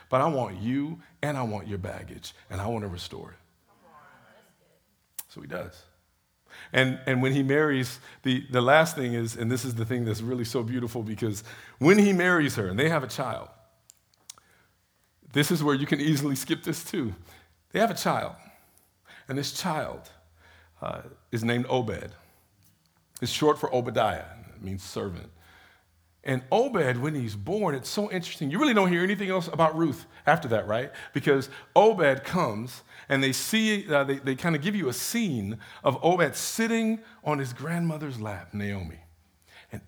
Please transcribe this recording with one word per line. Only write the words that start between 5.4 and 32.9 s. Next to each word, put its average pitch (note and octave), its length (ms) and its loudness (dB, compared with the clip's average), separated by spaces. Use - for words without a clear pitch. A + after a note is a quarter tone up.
he - 60 -18
does. F2 360 -12
And, C3 320 4
and B2+ 160 2
when C3 120 2
he C#3 100 2
marries, C#3 560 2
the, B2+ 260 0
the B2 120 2
last D#3 340 6
thing B2 180 -4
is, A#2 220 -2
and A#2 160 -2
this A#2+ 120 -2
is B2 120 -6
the A2+ 100 -2
thing B2 200 -2
that's G#2+ 160 -2
really B2 240 -2
so A#2+ 180 -2
beautiful, A#2+ 400 -4
because G#2+ 400 -4
when F#3 220 8
he G3+ 140 8
marries E3+ 420 4
her G#2 120 -2
and F#2+ 120 -2
they D#3 100 4
have D#3 140 0
a A#2+ 40 -8
child, B2 420 -6
this D3 180 4
is D3+ 120 0
where D3 120 4
you C#3 100 0
can C#3+ 160 2
easily C#3+ 340 2
skip - 280 -4
this D#3+ 200 -6
too. B2+ 300 -4
They - 60 0
have G#3+ 120 2
a - 40 -6
child, A#2 380 -2
and C3+ 100 -4
this C#3 160 -4
child, D3+ 560 -6
uh, - 200 -6
is A2+ 120 -4
named A#2+ 260 0
Obed. A2 420 -2
It's A#2+ 100 -4
short D3 280 4
for - 140 -4
Obadiah. A2+ 520 0
It - 60 -20
means F#2+ 220 -8
servant. G2 460 -8
And B2+ 280 -2
Obed, F#3+ 460 2
when D3+ 180 -2
he's A2+ 200 -4
born, D#3 380 -2
it's C3 160 -6
so G#3 220 -2
interesting. E3 400 -6
You F#3 80 0
really D4 140 4
don't F#3+ 180 6
hear F3 120 4
anything G3+ 260 0
else F3+ 180 -2
about D#3 300 2
Ruth D#3+ 280 0
after D#3 240 4
that, G#2+ 180 0
right? A#2+ 240 -2
Because C#3 360 2
Obed F3 500 6
comes, B2 580 -4